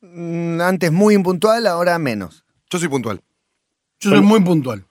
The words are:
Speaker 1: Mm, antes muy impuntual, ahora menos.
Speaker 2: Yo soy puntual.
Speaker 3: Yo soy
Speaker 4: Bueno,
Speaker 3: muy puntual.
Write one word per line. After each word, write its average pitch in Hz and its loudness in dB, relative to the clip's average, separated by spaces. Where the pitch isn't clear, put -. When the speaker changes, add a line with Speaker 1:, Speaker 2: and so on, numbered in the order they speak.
Speaker 1:
Mm, 170 -8
antes 180 0
muy 208 4
impuntual, 196 0
ahora 175 0
menos. 110 -6
Speaker 2:
Yo 180 -6
soy 170 -4
puntual. 117 -6
Speaker 3:
Yo 202 -2
soy 208 6
Speaker 4:
Bueno, 196 6
Speaker 3:
muy 214 6
puntual. 139 -2